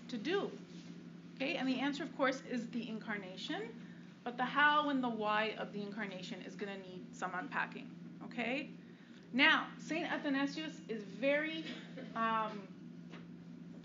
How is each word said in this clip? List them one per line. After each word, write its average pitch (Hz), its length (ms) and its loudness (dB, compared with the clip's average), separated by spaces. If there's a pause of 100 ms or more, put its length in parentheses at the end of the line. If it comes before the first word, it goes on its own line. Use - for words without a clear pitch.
to 247 100 -4
do?" 330 320 2 (840)
Okay, 262 200 2
and 254 120 2
the 240 120 4
answer, 285 240 2
of - 120 -6
course, 269 340 4
is 233 200 0
the 233 180 -2
incarnation, 214 760 -4 (600)
but 240 140 -4
the 254 80 2
how 285 440 8
and 262 140 4
the 240 60 2
why 214 480 4
of 202 160 -4
the 208 80 -2
incarnation 202 640 -4
is 196 100 -10
gonna 196 220 -4
need 185 340 -10
some 180 220 -4
unpacking, - 560 -2 (340)
okay? 240 460 -2 (640)
Now, 285 320 8 (140)
Saint 311 320 0
Athanasius 285 760 0
is 220 160 -2
very, 285 600 2 (500)
um, 220 460 2 (1200)